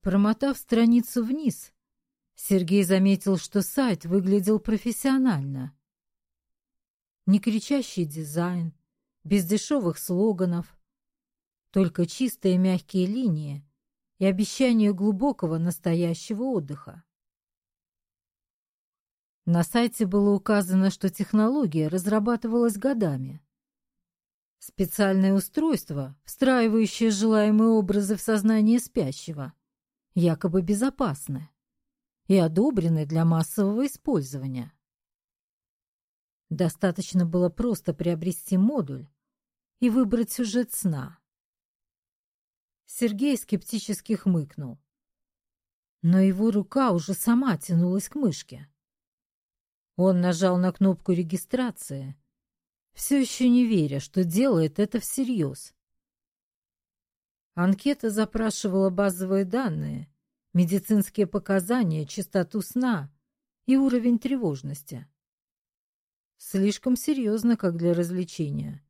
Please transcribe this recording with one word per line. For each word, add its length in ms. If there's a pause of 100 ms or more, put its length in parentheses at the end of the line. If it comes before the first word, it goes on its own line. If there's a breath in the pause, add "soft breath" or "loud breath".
Промотав 560
страницу 680
вниз, 500 (600)
Сергей 500
заметил, 540
что 240
сайт 440
выглядел 540
профессионально. 1160 (1500)
Не 120
кричащий 680
дизайн, 680 (500)
без 220
дешёвых 540
слоганов, 760 (960)
только 380
чистые 500
мягкие 480
линии 580 (540)
и 80
обещание 680
глубокого 680
настоящего 880
отдыха. 580 (2500)
На 180
сайте 440
было 240
указано, 580
что 200
технология 800
разрабатывалась 880
годами. 640 (1200)
Специальное 760
устройство, 920
встраивающее 880
желаемые 580
образы 460
в 60
сознание 580
спящего, 720 (640)
якобы 460
безопасны 880 (800)
и 100
одобрены 680
для 200
массового 600
использования. 880 (1800)
Достаточно 760
было 240
просто 440
приобрести 640
модуль 500 (760)
и 80
выбрать 420
сюжет 400
сна. 460 (1700)
Сергей 500
скептически 800
хмыкнул, 640 (1200)
но 160
его 320
рука 400
уже 220
сама 440
тянулась 500
к 80
мышке. 540 (1300)
Он 260
нажал 360
на 140
кнопку 420
регистрации, 1040 (760)
всё 260
ещё 300
не 160
веря, 340
что 240
делает 540
это 220
всерьёз. 760 (1800)
Анкета 560
запрашивала 800
базовые 540
данные, 640 (420)
медицинские 720
показания, 800
частоту 560
сна 500 (540)
и 120
уровень 420
тревожности. 880 (1300)
«Слишком 580
серьёзно, 640
как 200
для 160
развлечения» 960